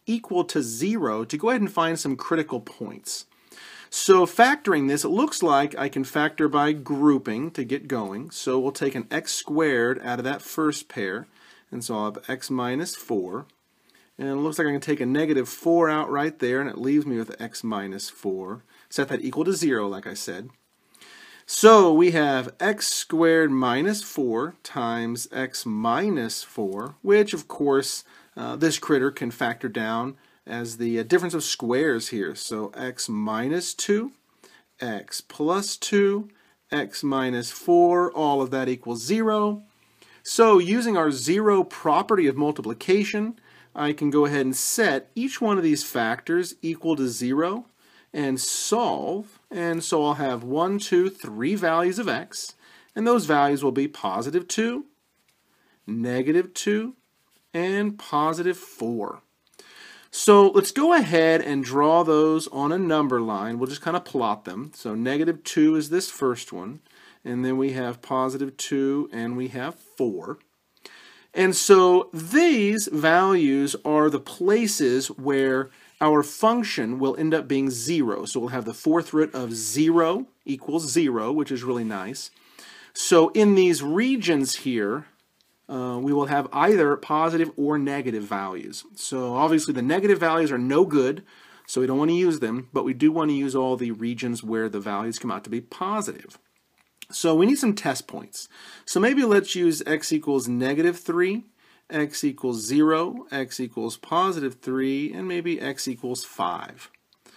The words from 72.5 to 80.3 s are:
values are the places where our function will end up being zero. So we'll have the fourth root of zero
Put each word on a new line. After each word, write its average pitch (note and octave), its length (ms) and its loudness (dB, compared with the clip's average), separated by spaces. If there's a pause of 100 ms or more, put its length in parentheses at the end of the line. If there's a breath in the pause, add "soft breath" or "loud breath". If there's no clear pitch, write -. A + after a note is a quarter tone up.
values D#3 880 4 (120)
are D3+ 240 4
the C#3+ 100 -2
places F3 880 2
where C3+ 600 0 (280 soft breath)
our D3+ 260 4
function G3+ 720 0
will C3+ 180 0
end D#3+ 160 0
up D3 140 0
being C3+ 240 0
zero. B2 540 -2
So B2 160 -6
we'll A#2+ 80 -4
have A#2+ 160 -6
the A2+ 100 -8
fourth D#3+ 400 0
root D#3 180 2
of A#2+ 220 -6
zero D#3+ 720 2 (180)